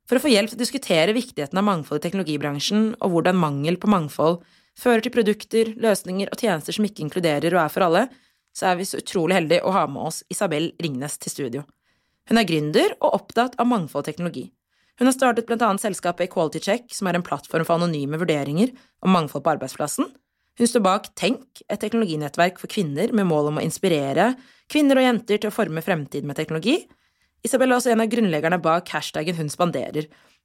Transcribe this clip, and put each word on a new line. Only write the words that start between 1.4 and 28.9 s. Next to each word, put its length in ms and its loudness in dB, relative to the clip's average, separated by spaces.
av 80 2
mangfold 340 -2
i 60 -4
teknologibransjen, 920 -2
og 160 0
hvordan 240 2
mangel 400 0
på 140 2
mangfold 480 2
fører 260 2
til 80 -4
produkter, 640 0
løsninger 540 -2
og 100 -8
tjenester 340 -2
som 120 0
ikke 180 -8
inkluderer 480 0
og 80 6
er 120 0
for 120 2
alle, 220 4
så 160 0
er 80 0
vi 100 -4
så 80 -6
utrolig 400 0
heldige 300 2
å 80 0
ha 160 2
med 180 -6
oss 140 -10
Isabel 380 -2
Ringnes 400 -6
til 140 -8
studio. 320 -8
Hun 100 4
er 80 0
gründer 480 2
og 240 2
opptatt 400 -2
av 80 2
mangfold 320 -2
og 80 -8
teknologi. 400 -8
Hun 80 4
har 80 4
startet 320 0
blant 160 -2
annet 160 2
selskapet 480 -2
Equality 320 -2
Check, 320 -4
som 160 -4
er 80 0
en 80 -2
plattform 400 -4
for 160 0
anonyme 400 -2
vurderinger 540 0
om 160 2
mangfold 300 -2
på 80 2
arbeidsplassen. 560 -4
Hun 80 4
står 160 2
bak 320 2
Tenk, 460 -4
et 80 -4
teknologinettverk 800 -2
for 80 -14
kvinner 480 -2
med 140 2
mål 240 2
om 80 -2
å 20 -2
inspirere 680 0
kvinner 300 4
og 80 4
jenter 320 0
til 80 -4
å 80 -8
forme 300 -2
fremtiden 420 -4
med 80 -6
teknologi. 460 0
Isabel 240 4
er 80 4
også 160 2
en 80 2
av 80 -2
grunnleggerne 480 2
bak 320 0